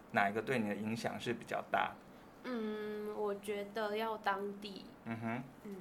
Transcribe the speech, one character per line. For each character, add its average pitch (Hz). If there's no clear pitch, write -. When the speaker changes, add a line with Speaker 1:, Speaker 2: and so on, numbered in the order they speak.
Speaker 1:
哪 101
一 101
个 110
对 127
你 107
的 101
影 107
响 107
是 117
比 -
较 104
大？ 95
Speaker 2:
嗯， 214
我 208
觉 202
得 214
要 220
当 202
地。 202
Speaker 1:
嗯 113
哼。 117
Speaker 2:
嗯， 202